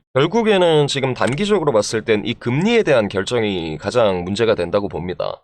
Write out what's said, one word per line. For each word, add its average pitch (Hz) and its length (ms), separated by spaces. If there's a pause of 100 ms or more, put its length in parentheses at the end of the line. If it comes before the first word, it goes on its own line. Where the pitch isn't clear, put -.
(140)
결국에는 175 760
지금 127 260
단기적으로 156 560
봤을 110 320
땐 107 220
이 113 100
금리에 196 480
대한 117 240
결정이 95 720
가장 101 460
문제가 101 320
된다고 90 320
봅니다. 82 560